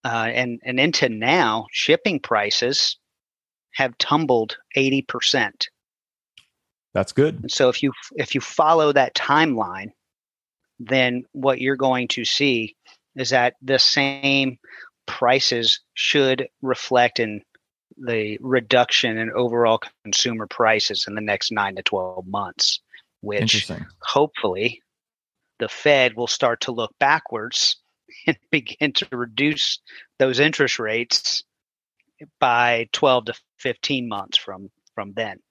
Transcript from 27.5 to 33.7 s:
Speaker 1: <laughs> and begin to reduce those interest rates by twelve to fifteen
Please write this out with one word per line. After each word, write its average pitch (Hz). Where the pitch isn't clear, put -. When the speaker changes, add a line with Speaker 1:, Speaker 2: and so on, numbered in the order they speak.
Speaker 1:
<laughs> -
and 151
begin 151
to -
reduce 127
those 131
interest 147
rates 117
by 120
twelve 127
to 117
fifteen 127